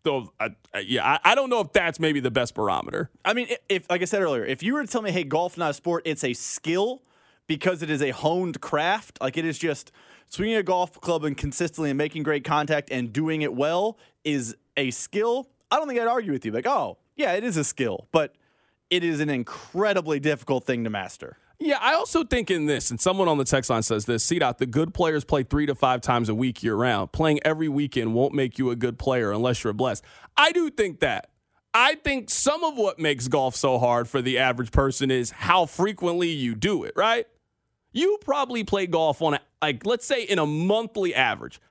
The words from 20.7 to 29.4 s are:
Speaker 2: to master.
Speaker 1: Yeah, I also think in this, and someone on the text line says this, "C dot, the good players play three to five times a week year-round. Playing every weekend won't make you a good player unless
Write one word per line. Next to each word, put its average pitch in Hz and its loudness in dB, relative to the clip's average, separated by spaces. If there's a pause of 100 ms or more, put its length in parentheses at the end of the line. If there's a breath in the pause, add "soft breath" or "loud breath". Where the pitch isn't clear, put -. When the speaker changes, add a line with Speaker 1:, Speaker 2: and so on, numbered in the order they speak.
Speaker 2:
to 110 -2
master. 95 -8 (220 soft breath)
Speaker 1:
Yeah, 285 2
I 254 4
also 330 2
think 240 0
in 165 2
this, 143 0
and 117 -6
someone 185 4
on 151 4
the 135 2
text 131 2
line 113 2
says 107 0
this, 117 0
"C 175 2
dot, 127 2
the 135 0
good 151 0
players 160 2
play 139 0
three 147 0
to 139 0
five 127 2
times 120 2
a 107 0
week 123 -2
year-round. 110 0
Playing 151 2
every 156 0
weekend 135 0
won't 127 2
make 131 -2
you 131 0
a 120 -4
good 120 -2
player 123 0
unless 117 0